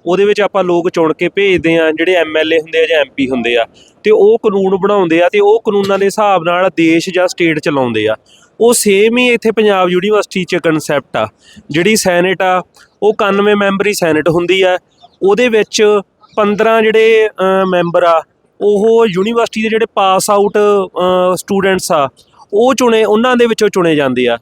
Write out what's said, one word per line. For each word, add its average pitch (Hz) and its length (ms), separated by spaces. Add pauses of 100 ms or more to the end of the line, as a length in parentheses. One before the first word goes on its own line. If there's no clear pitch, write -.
ਉਹਦੇ 185 180
ਵਿੱਚ 208 160
ਆਪਾਂ 190 240
ਲੋਕ 175 260
ਚੁਣ 160 220
ਕੇ 180 160
ਭੇਜਦੇ 165 500
ਹਾਂ, 160 140
ਜਿਹੜੇ 165 220
ਐਮ 160 220
ਐਲ 156 160
ਏ 165 60
ਹੁੰਦੇ 160 240
ਆ 160 40
ਜਾਂ 160 120
ਐਮ 135 180
ਪੀ 135 140
ਹੁੰਦੇ 120 260
ਆ, 113 100 (380)
ਤੇ 208 60
ਉਹ 214 280
ਕਾਨੂੰਨ 196 380
ਬਣਾਉਂਦੇ 180 460
ਆ, 175 60
ਤੇ 202 120
ਉਹ 208 200
ਕਾਨੂੰਨਾਂ 196 380
ਦੇ 196 60
ਹਿਸਾਬ 196 400
ਨਾਲ 180 320
ਦੇਸ਼ 165 340
ਜਾਂ 180 180
ਸਟੇਟ 165 300
ਚਲਾਉਂਦੇ 123 500
ਆ। 107 60 (460)
ਉਹ 233 140
ਸੇਮ 214 440
ਹੀ 247 100
ਇੱਥੇ 226 220
ਪੰਜਾਬ 202 380
ਯੂਨੀਵਰਸਿਟੀ 185 560
'ਚ 180 120
ਕੰਸੈਪਟ 156 600
ਆ। 110 120 (420)
ਜਿਹੜੀ 190 260
ਸੈਨੇਟ 180 460
ਆ, 185 200 (400)
ਉਹ 208 80
ਇਕਾਨਵੇਂ 208 460
ਮੈਂਬਰੀ 196 360
ਸੈਨੇਟ 160 360
ਹੁੰਦੀ 175 340
ਆ, 185 160 (440)
ਉਹਦੇ 208 260
ਵਿੱਚ 220 340 (540)
ਪੰਦਰਾਂ 214 460
ਜਿਹੜੇ, 220 460
ਅਹ, 190 380
ਮੈਂਬਰ 175 360
ਆ, 165 200 (380)
ਉਹ 220 460
ਯੂਨੀਵਰਸਿਟੀ 220 560
ਦੇ 220 60
ਜਿਹੜੇ 220 260
ਪਾਸ 190 360
ਆਊਟ, 202 280
ਅਹ, 185 760
ਸਟੂਡੈਂਟਸ 190 560
ਆ, 143 160 (440)
ਉਹ 240 220
ਚੁਣੇ, 226 300
ਉਹਨਾਂ 226 320
ਦੇ 240 100
ਵਿੱਚੋਂ 220 220
ਚੁਣੇ 170 280
ਜਾਂਦੇ 127 320
ਆ 117 120